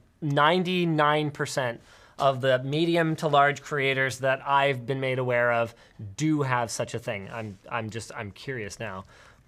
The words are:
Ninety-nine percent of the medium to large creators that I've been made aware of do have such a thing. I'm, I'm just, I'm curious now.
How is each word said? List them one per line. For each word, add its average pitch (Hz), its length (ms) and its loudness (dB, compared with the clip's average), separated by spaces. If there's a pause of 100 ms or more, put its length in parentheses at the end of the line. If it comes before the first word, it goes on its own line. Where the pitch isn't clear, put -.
(200)
Ninety-nine 151 1120 2
percent 131 500 -4 (380)
of 135 220 2
the 131 240 2
medium 160 520 2
to 160 120 -2
large 143 340 4
creators 135 580 0
that 131 240 0
I've 139 420 2
been 135 120 -2
made 131 220 -2
aware 120 320 2
of 117 200 0 (440)
do 151 260 2
have 123 300 -2
such - 220 -6
a 117 40 -4
thing. 107 340 -8
I'm, 110 240 -10 (140)
I'm 113 200 -4
just, 110 260 -12
I'm 104 160 -10
curious 113 480 -10
now. 95 240 -10 (440)